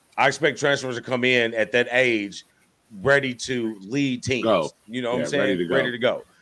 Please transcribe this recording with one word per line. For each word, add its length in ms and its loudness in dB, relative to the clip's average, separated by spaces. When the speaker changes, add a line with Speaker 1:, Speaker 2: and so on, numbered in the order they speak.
Speaker 1:
I 100 6
expect 300 0
transfers 380 0
to 60 -8
come 220 -2
in 300 2
at 180 0
that 180 2
age, 540 0
ready 320 2
to 460 -4
lead 420 -2
teams. 220 -2
Speaker 2:
Go. 260 2
Speaker 1:
You 160 -8
know 80 -2
what 80 0
Speaker 2:
Yeah, 60 -2
Speaker 1:
I'm 60 -4
saying? 120 0
Speaker 2:
ready 160 0
to 80 0
go. 80 0
Speaker 1:
Ready 160 2
to 80 -6
go. 240 0